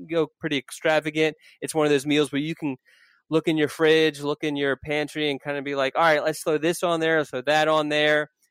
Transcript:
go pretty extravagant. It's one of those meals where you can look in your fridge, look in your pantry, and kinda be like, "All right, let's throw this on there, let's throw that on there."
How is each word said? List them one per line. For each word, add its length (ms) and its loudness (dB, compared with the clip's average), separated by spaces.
go 180 0
pretty 180 -4
extravagant. 800 -2
It's 140 -8
one 100 2
of 60 2
those 140 2
meals 260 2
where 100 -2
you 140 -6
can 200 -6
look 180 0
in 100 2
your 120 2
fridge, 500 2
look 240 -6
in 120 -2
your 200 0
pantry, 540 -4
and 120 -4
kinda 200 -6
be 140 -6
like, 200 -2
"All 80 2
right, 200 4
let's 200 -2
throw 140 0
this 260 -2
on 160 0
there, 200 2
let's 100 -2
throw 140 -6
that 240 2
on 220 2
there." 420 2